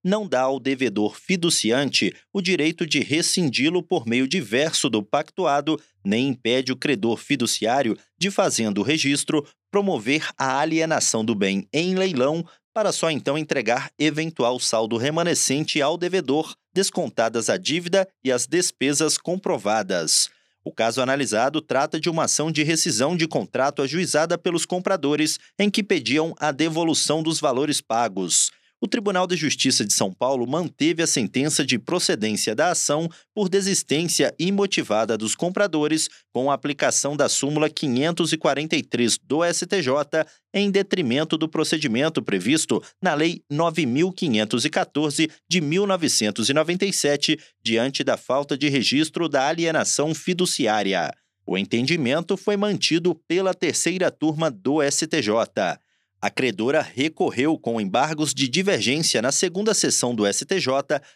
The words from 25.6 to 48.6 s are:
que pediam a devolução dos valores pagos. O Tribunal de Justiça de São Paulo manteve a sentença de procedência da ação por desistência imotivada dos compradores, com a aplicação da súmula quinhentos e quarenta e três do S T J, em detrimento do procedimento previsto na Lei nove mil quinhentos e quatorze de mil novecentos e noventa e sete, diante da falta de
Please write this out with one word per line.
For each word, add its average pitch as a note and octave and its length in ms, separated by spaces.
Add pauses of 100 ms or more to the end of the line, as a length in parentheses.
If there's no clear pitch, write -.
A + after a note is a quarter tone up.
que G#3+ 120
pediam D#3 580
a D3+ 100
devolução D#3+ 720
dos D#3 160
valores D3 440
pagos. G2 680 (340)
O G#3 40
Tribunal F#3+ 400
de F3+ 80
Justiça C#3 480
de G2+ 80
São G2 200
Paulo B2 320
manteve D#3+ 600
a - 20
sentença C#3 580
de B2 140
procedência A2 720
da D#3 200
ação D#3+ 360 (240)
por G3 160
desistência F3 920
imotivada D#3 760
dos G#2+ 200
compradores, D#3+ 720 (240)
com C3+ 180
a C#3 40
aplicação C#3+ 600
da C#3 120
súmula D3+ 420
quinhentos D3+ 640
e D#3+ 40
quarenta D#3 380
e C#3+ 80
três A#2 340
do D#3 280
S E3+ 200
T F#3+ 160
J, D3 460 (260)
em G3+ 160
detrimento E3 680
do D#3 100
procedimento D3+ 720
previsto G#2 640 (180)
na F3+ 140
Lei E3 340
nove D#3+ 380
mil D3+ 240
quinhentos A#2+ 540
e D3+ 40
quatorze D#3 600 (180)
de F3 120
mil E3 260
novecentos A#2+ 600
e C#3 40
noventa E3 320
e F#3+ 80
sete, C#3+ 460 (240)
diante A2+ 400
da B2+ 140
falta C#3+ 420
de D3 100